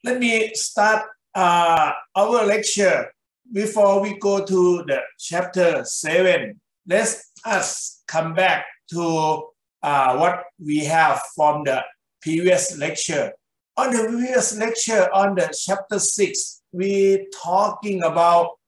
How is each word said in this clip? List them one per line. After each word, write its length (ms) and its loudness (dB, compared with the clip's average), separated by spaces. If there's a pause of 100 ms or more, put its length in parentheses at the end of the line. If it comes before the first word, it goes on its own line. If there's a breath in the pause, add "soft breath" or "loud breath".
Let 160 -2
me 340 0
start, 500 0 (300)
uh, 580 2 (220)
our 320 2
lecture. 640 0 (400)
Before 480 2
we 180 -4
go 260 0
to 420 2
the 140 -2 (180)
chapter 640 0
seven, 760 0 (260)
let 300 0 (280)
us 600 -6
come 280 -4
back 320 0 (240)
to, 580 -2 (340)
uh, 340 2
what 280 0 (140)
we 260 -4
have 380 2 (120)
from 300 2
the 180 0 (380)
previous 560 0
lecture. 560 -4 (440)
On 140 0
the 140 0
previous 520 -2
lecture, 560 0
on 220 2
the 220 0
chapter 420 -4
six, 640 -4 (100)
we 540 0 (160)
talking 600 -2
about 640 2